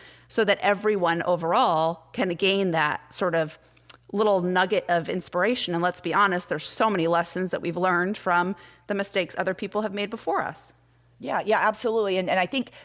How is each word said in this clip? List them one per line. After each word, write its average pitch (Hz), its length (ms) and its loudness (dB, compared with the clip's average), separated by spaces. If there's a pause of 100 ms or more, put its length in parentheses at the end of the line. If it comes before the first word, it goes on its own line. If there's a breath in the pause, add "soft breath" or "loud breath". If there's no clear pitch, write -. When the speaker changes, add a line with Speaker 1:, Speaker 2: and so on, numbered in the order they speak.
(300 loud breath)
Speaker 1:
so 220 160 0
that 196 160 2
everyone 185 600 2
overall 170 800 2 (100)
can 185 160 -2
gain 190 420 2
that 151 420 0
sort 180 220 0
of 156 240 -2 (520 loud breath)
little 202 300 4
nugget 185 460 2
of 170 220 0
inspiration. 180 640 -2
And 170 100 0
let's 180 160 -2
be 165 140 -2
honest, 185 340 2
there's 156 200 -4
so 220 220 0
many 180 160 2
lessons 170 460 0
that - 100 -4
we've 165 140 -6
learned 180 400 0
from 175 400 0 (320 loud breath)
the 208 60 -4
mistakes 196 440 -2
other 185 160 -2
people 208 280 -4
have 208 120 -4
made 202 160 -4
before 311 320 -4
us. - 300 -10 (480)
Speaker 2:
Yeah, - 240 -2
yeah, 202 160 2
absolutely. 208 580 0
And, 185 120 -2
and 185 100 2
I 180 60 2
think 262 260 -4 (140 loud breath)